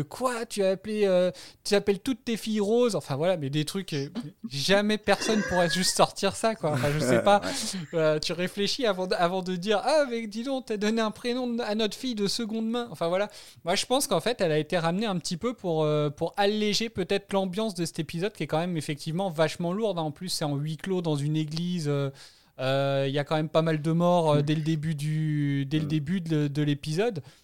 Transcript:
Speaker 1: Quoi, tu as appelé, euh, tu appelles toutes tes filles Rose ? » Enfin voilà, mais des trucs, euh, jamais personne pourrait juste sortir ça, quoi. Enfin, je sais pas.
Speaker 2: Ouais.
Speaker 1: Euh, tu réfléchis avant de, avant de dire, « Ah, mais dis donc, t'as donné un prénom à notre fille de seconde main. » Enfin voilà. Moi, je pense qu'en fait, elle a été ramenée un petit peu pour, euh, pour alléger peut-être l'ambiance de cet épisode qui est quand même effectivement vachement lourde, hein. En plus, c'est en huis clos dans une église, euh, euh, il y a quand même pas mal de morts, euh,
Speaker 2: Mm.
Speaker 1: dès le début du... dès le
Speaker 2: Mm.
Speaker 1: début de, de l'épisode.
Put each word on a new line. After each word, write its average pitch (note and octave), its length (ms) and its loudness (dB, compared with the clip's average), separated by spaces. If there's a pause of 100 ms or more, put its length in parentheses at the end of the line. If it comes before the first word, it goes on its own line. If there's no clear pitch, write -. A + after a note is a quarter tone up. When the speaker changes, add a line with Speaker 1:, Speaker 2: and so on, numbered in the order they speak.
Speaker 1:
Quoi, A#3+ 420 -4
tu G#3 180 -2
as F#3+ 60 4
appelé, G#3 360 0
euh, F3+ 260 4 (320)
tu - 100 -2
appelles G3+ 260 4
toutes - 240 -4
tes A#3 140 -2
filles G#3+ 220 -2
Rose ? » A3 360 4
Enfin C#3+ 200 -4
voilà, E3+ 200 2
mais C#3+ 140 -2
des D3+ 160 0
trucs, F#3+ 280 -6
euh, C#3+ 160 -2 (380)
jamais G3 520 2
personne G#3 500 0
pourrait F3 220 2
juste F3 260 0
sortir F#3+ 380 2
ça, - 180 0
quoi. D#3 200 -2
Enfin, C#3+ 200 0
je - 60 0
sais - 240 4
pas. G3+ 180 8
Speaker 2:
Ouais. F#3 580 -4
Speaker 1:
Euh, D#3 200 4
tu E3+ 140 -2
réfléchis G3 520 -2
avant F#3 220 0
de, F#3+ 80 -10
avant F3+ 260 2
de F#3 140 -4
dire, « G#3 280 2
Ah, C#4+ 240 4
mais A3+ 200 -6
dis G#3+ 160 -6
donc, C4 240 -4
t'as A3 100 -4
donné G#3+ 240 2
un A3 80 0
prénom A#3+ 480 -4
à A3+ 160 -2
notre G#3+ 240 0
fille B3+ 160 -4
de G3+ 140 0
seconde A3 420 -2
main. » A#3+ 220 -4
Enfin E3+ 160 -2
voilà. F#3+ 200 0 (380)
Moi, E3+ 80 2
je - 140 0
pense C4+ 180 2
qu'en F3 140 2
fait, - 200 0
elle F3 120 2
a D3+ 80 2
été D#3 180 0
ramenée F3 300 0
un F#3+ 100 -2
petit E3+ 200 -4
peu A#3+ 180 -4
pour, D#3+ 280 -2
euh, D3+ 280 2
pour E3 260 -4
alléger G#3+ 520 2
peut-être G3 440 -2
l'ambiance G3 400 -2
de E3+ 120 -4
cet - 120 -8
épisode E3+ 360 -4
qui - 100 -6
est D3 40 -4
quand D#3 120 0
même F3 180 -2
effectivement D#3+ 540 -4
vachement E3 420 0
lourde, G3+ 240 -2
hein. E3 60 0
En D#3 80 -4
plus, F#3 180 -10
c'est - 160 -2
en C#3+ 120 0
huis D3+ 200 -4
clos F#3 240 -2
dans D#3+ 140 0
une D3 220 0
église, D#3+ 500 -2
euh, C#3+ 240 0 (480)
euh, C#3 480 2
il C3+ 60 -2
y C#3+ 40 0
a C#3+ 60 0
quand D#3 140 -2
même D#3 120 -2
pas E3 140 4
mal D#3+ 180 0
de D#3+ 100 0
morts, E3+ 420 4
euh, D3 60 4
Speaker 2:
Mm. - 40 4
Speaker 1:
dès D3+ 120 2
le D#3+ 60 0
début D#3 320 0
du... D3 720 0
dès D3+ 140 0
le D3+ 60 -2
Speaker 2:
Mm. - 20 -2
Speaker 1:
début D#3 340 -2
de, D#3 260 0
de D3 140 -2
l'épisode. D3+ 600 -2 (200)